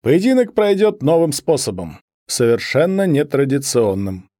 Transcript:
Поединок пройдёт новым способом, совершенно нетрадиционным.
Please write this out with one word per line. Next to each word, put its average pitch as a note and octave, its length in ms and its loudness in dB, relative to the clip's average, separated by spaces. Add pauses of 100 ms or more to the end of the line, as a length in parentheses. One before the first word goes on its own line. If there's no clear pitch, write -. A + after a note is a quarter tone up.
Поединок A3 540 2
пройдёт G#3 480 0
новым E3 300 2
способом, F#2 680 -4 (280)
совершенно D#3 760 0
нетрадиционным. C3 1200 -2 (120)